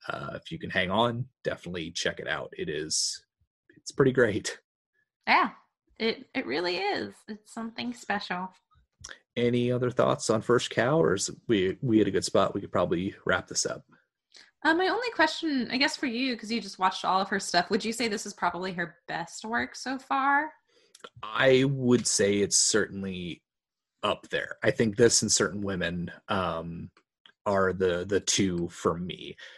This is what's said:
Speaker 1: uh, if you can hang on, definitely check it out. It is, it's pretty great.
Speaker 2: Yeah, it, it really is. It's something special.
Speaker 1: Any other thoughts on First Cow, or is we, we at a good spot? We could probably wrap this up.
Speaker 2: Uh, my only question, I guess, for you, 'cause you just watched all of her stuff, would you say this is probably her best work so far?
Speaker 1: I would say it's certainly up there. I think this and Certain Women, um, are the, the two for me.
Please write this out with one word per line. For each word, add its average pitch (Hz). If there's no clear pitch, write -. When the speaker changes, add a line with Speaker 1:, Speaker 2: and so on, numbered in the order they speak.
Speaker 1:
uh, -
if -
you 82
can 90
hang 92
on, 117
definitely 85
check 82
it -
out. 76
It 87
is, 78
it's -
pretty 135
great. 117
Speaker 2:
Yeah, 269
it, 226
it 262
really 269
is. 381
It's 208
something 226
special. 185
Speaker 1:
Any 120
other 123
thoughts 131
on 110
First -
Cow, 139
or 156
is -
we, 95
we 110
at 98
a -
good 92
spot? 98
We 101
could 95
probably 90
wrap 87
this -
up. 62
Speaker 2:
Uh, 311
my 370
only 453
question, 320
I 247
guess, 285
for 311
you, 247
'cause 214
you 233
just 190
watched 185
all 180
of 196
her 196
stuff, 175
would 196
you 220
say 226
this 202
is 208
probably 185
her 170
best 160
work 240
so 262
far? 277
Speaker 1:
I 127
would 127
say 101
it's 98
certainly 92
up 104
there. -
I 113
think 107
this 117
and 110
Certain 101
Women, 87
um, 85
are 95
the, 90
the 98
two 87
for -
me. 85